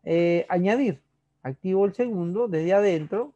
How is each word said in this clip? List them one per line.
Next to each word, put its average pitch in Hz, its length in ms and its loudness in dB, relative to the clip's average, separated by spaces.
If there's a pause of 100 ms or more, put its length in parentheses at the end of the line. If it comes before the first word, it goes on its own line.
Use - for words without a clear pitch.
Eh, 170 460 2
añadir. 196 520 0 (400)
Activo 185 440 -2
el 196 80 -2
segundo 214 540 -2
desde 170 260 0
adentro. 196 640 0